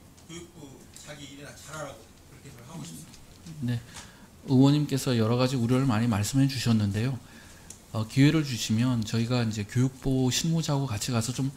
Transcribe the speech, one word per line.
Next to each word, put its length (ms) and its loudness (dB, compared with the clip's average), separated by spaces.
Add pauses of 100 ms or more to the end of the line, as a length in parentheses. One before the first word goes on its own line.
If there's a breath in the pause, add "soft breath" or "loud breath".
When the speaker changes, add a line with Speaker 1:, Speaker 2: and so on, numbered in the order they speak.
(280)
Speaker 1:
교육부 520 -18 (240)
자기 220 -16
일이나 300 -18
잘하라고 440 -14 (300)
그렇게 260 -20
좀 120 -20
하고 160 -14
싶습니다. 360 -16 (420)
Speaker 2:
네, 200 -2 (640 loud breath)
의원님께서 720 4
여러 200 2
가지 180 2
우려를 320 2
많이 200 4
말씀해 400 2
주셨는데요. 680 0 (720 loud breath)
어, 160 -4
기회를 360 4
주시면 640 0
저희가 380 0
이제 200 -2
교육부 680 0
실무자하고 540 0
같이 260 -4
가서 220 0
좀, 240 -2